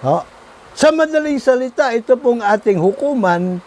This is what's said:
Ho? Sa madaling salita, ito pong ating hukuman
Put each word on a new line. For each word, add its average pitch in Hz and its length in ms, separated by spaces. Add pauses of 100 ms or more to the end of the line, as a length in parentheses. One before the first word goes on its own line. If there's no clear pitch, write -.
Ho? 135 240 (480)
Sa 302 160
madaling 311 480
salita, 254 560
ito 233 240
pong 240 240
ating 208 320
hukuman 185 920